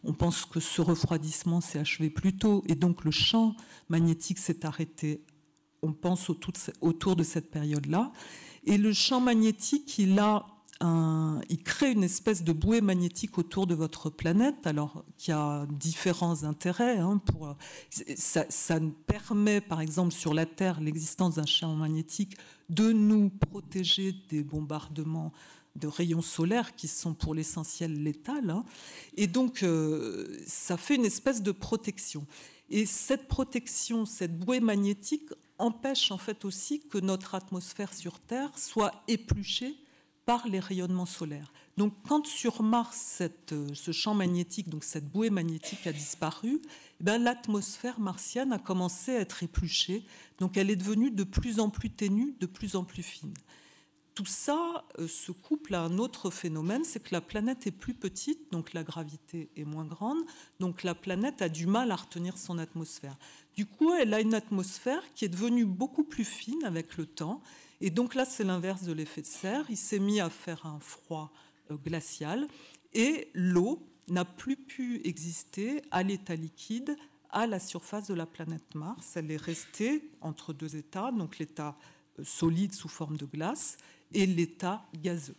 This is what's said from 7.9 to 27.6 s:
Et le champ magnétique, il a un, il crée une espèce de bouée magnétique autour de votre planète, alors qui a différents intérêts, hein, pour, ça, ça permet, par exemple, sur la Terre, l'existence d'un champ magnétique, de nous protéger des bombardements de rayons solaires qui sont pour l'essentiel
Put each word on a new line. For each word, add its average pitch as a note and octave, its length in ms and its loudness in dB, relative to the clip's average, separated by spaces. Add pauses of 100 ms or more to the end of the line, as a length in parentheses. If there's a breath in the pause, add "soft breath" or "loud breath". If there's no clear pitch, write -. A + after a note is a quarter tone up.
Et G3+ 140 6
le G#3+ 140 6
champ B3+ 280 4
magnétique, A#3 800 4
il F#3+ 200 8
a G#3 280 4 (340)
un, D#3+ 680 4
il E3 140 -2
crée - 300 2
une G#3 120 6
espèce F#3+ 400 2
de E3 80 4
bouée G3+ 280 4
magnétique F#3 580 2
autour F#3 280 2
de E3+ 80 4
votre D#3 360 -2
planète, G#3+ 560 4
alors D3 380 -2 (120)
qui - 160 -4
a D3 380 0
différents E3 760 0
intérêts, F3+ 540 2
hein, F#3+ 200 4
pour, D3 380 0 (600 loud breath)
ça, - 320 2
ça - 300 2 (280)
permet, G#3 540 2
par E3 200 -4
exemple, E3 320 2
sur D#3 220 0
la D#3+ 120 4
Terre, E3+ 340 0
l'existence D#3+ 560 0
d'un D3+ 100 0
champ D#3+ 280 0
magnétique, D#3 640 -2 (320 loud breath)
de A3 240 6
nous G#3+ 380 8
protéger F#3+ 840 0 (160)
des D3+ 160 0
bombardements D#3 880 -4 (420 loud breath)
de D3+ 140 -6
rayons E3 340 0
solaires G#3 540 0
qui - 100 -8
sont D#3+ 280 -2
pour D#3 200 -2
l'essentiel D#3+ 680 -4